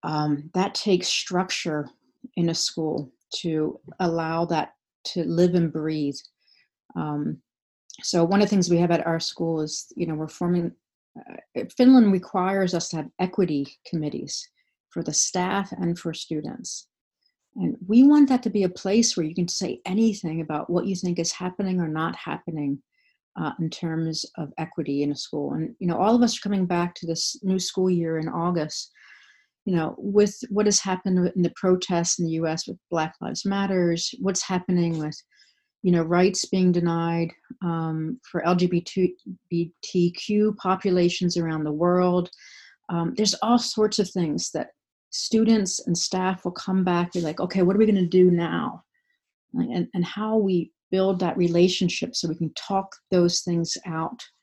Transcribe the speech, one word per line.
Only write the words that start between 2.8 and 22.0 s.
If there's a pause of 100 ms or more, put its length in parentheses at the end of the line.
to (220)
allow
that (320)
to
live
and
breathe. (800)
Um, (640)
so
one
of
the
things
we
have
at
our
school
is,
you
know,
we're
forming, (440)
uh, (120)
Finland
requires
us
to
have
equity (100)
committees (420)
for
the
staff
and
for
students. (680)
And (100)
we
want
that
to
be
a
place
where
you
can
say
anything
about
what
you
think
is
happening
or
not